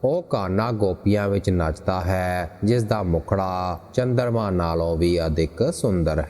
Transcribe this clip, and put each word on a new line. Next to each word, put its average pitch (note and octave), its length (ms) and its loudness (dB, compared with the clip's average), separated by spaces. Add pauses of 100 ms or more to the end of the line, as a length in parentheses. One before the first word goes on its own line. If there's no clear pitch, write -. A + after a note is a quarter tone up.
ਉਹ D#3+ 180 2
ਕਾਨਾ A2 500 0
ਗੋਪੀਆਂ G2+ 560 0
ਵਿੱਚ G2 220 0
ਨੱਚਦਾ F2 500 0
ਹੈ, F2+ 500 -2 (140)
ਜਿਸ A#2 180 2
ਦਾ G#2+ 200 -2
ਮੁਖੜਾ F#2 800 -2 (140)
ਚੰਦਰਮਾ B2 560 0
ਨਾਲੋਂ E2+ 460 0
ਵੀ E2+ 300 2
ਅਧਿਕ E2 460 0
ਸੁੰਦਰ D#2+ 580 0